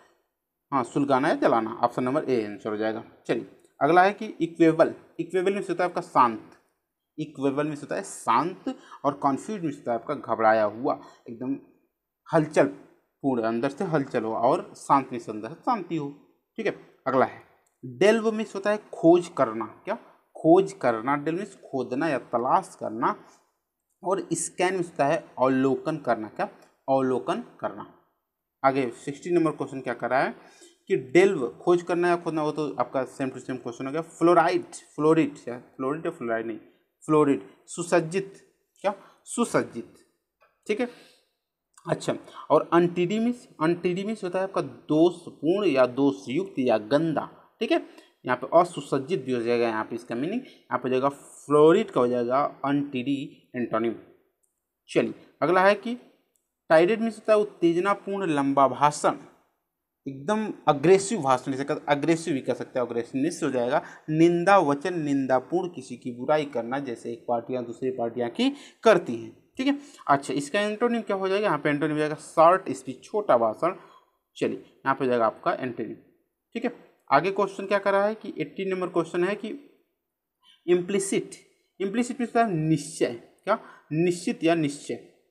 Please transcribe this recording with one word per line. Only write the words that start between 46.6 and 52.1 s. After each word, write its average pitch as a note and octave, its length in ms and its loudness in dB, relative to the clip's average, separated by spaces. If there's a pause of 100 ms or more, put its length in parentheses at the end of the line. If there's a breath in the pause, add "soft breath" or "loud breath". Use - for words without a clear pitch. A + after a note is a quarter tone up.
या A#2+ 180 4 (100)
गंदा, C#3+ 420 0 (300)
ठीक A#3+ 120 0
है। E4 100 2 (420 loud breath)
यहाँ B2+ 120 0
पे - 180 -8
असुसज्जित D#3 720 0
भी C3 80 -4
हो B2 100 -2
जाएगा, A#2 240 2
यहाँ A2 180 -2
पे A#2+ 120 -8
इसका - 180 -10
मीनिंग F3 260 -4
यहाँ - 380 -6
पे B2 40 -10
हो C3 80 -4
जाएगा B2+ 180 2
फ्लोरिड D3+ 800 4
का C#3+ 100 0
हो B2 80 4
जाएगा B2 340 0 (220)